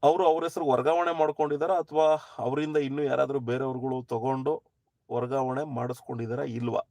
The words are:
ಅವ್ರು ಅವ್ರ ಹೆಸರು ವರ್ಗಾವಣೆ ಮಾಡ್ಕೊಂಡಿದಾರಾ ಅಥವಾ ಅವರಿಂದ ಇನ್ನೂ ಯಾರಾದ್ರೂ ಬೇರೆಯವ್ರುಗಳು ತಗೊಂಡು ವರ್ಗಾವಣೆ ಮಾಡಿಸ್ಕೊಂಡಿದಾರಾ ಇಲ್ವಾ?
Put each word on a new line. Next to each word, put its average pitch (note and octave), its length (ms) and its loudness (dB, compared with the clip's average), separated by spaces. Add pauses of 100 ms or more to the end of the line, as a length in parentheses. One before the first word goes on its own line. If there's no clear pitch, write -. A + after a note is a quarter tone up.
ಅವ್ರು E3 220 6
ಅವ್ರ D#3+ 180 4
ಹೆಸರು E3 220 -4
ವರ್ಗಾವಣೆ D#3 480 2
ಮಾಡ್ಕೊಂಡಿದಾರಾ D#3 640 0
ಅಥವಾ D#3 300 2 (300)
ಅವರಿಂದ D3+ 400 -2
ಇನ್ನೂ C#3+ 260 -2
ಯಾರಾದ್ರೂ C3+ 360 0
ಬೇರೆಯವ್ರುಗಳು B2+ 640 -2
ತಗೊಂಡು C3 500 -2 (560)
ವರ್ಗಾವಣೆ B2+ 640 -2
ಮಾಡಿಸ್ಕೊಂಡಿದಾರಾ B2 800 -6
ಇಲ್ವಾ? A#2 400 -2